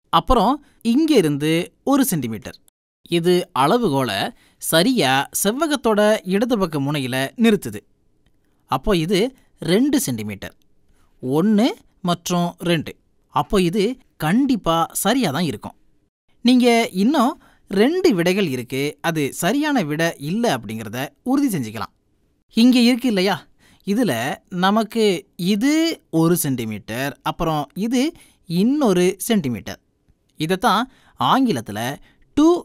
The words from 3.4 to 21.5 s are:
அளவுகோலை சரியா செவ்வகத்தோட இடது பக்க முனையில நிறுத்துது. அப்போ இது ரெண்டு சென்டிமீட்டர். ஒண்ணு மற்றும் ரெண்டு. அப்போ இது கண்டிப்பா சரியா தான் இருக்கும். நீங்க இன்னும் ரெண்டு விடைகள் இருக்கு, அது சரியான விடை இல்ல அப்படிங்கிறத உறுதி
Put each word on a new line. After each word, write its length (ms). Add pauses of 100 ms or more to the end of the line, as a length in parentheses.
அளவுகோலை 720 (260)
சரியா 720 (140)
செவ்வகத்தோட 800
இடது 340
பக்க 220
முனையில 560
நிறுத்துது. 440 (880)
அப்போ 320
இது 400 (220)
ரெண்டு 400
சென்டிமீட்டர். 560 (640)
ஒண்ணு 460 (340)
மற்றும் 580
ரெண்டு. 360 (320)
அப்போ 340
இது 360 (200)
கண்டிப்பா 760
சரியா 400
தான் 120
இருக்கும். 320 (680)
நீங்க 500
இன்னும் 500 (260)
ரெண்டு 460
விடைகள் 340
இருக்கு, 540
அது 320
சரியான 480
விடை 360
இல்ல 400
அப்படிங்கிறத 520 (140)
உறுதி 340